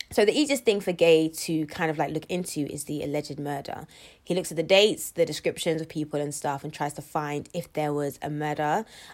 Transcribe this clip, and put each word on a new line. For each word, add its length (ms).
So 120
the 80
easiest 320
thing 160
for 120
Gay 360
to 380
kind 240
of, 80
like, 140
look 140
into 340
is 120
the 180
alleged 380
murder. 480
He 140
looks 160
at 40
the 60
dates, 480
the 160
descriptions 540
of 80
people 320
and 120
stuff, 300
and 100
tries 220
to 80
find 500
if 200
there 200
was 300
a 80
murder. 540